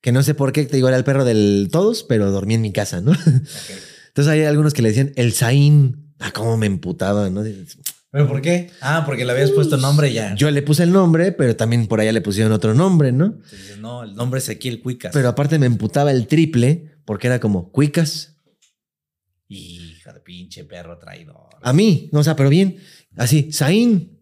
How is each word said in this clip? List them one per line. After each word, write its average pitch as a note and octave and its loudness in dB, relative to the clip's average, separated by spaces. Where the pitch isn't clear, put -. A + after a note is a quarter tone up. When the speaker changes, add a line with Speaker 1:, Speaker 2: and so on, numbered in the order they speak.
Speaker 1:
que B2 -2
no C3 2
sé D3 0
por C#3 -2
qué, D3 0
te C#3+ -6
digo, B2+ 2
era C3 2
el B2+ 0
perro C#3 0
del G2+ 2
todos, G#3 0
pero G#2 0
dormía G2+ -2
en A2+ 0
mi G#2 -4
casa, F#2+ -6
¿no? A#2+ 2
<laughs> - 0
Speaker 2:
Ok. - 0
Speaker 1:
Entonces C#3+ 0
hay D#3 2
algunos D3+ 2
que B2+ -2
le A2+ 4
decían C3+ 0
el A#2+ 0
Zain. C#3+ 2
Ah, - -10
cómo A2+ -2
me A2 0
emputaba, F#2+ -2
¿no? G2+ -6
Speaker 2:
¿Pero C#3+ 2
por - -4
qué? F3 -4
Ah, D3 -2
porque B2+ -6
le B2 -4
habías - 0
puesto D3+ 0
nombre C#3+ 2
ya. G#2+ -4
Speaker 1:
Yo C#3+ 0
le C#3+ -2
puse D3 0
el F3 2
nombre, F3 4
pero B2+ 0
también A2+ 0
por A2 -2
allá A2 0
le A2 0
pusieron G#2 0
otro A2 0
nombre, D#3 2
¿no? C#3+ 0
Speaker 2:
Entonces, G2+ -12
no, A#2+ -14
el G#2 -18
nombre A#2+ -6
es C3 -8
aquí A#2+ -10
el A#2 -10
Cuicas. B2+ -10
Speaker 1:
Pero C3+ 0
aparte C#3+ 0
me C3+ 2
emputaba A#2+ 0
el B2+ 0
triple, D#3 0
porque G#2+ -6
era B2 0
como, G2 -2
"Cuicas". D3 -2
Speaker 2:
Hija F2 -20
de F2+ -20
pinche F2+ -20
perro E2+ -20
traidor. F2 -20
Speaker 1:
A B2 -2
mí, F#3+ 2
no, D3 2
o D3 4
sea, C3 2
pero C#3 2
bien, F3+ 2
así, C#3+ 0
"Zain. G3 0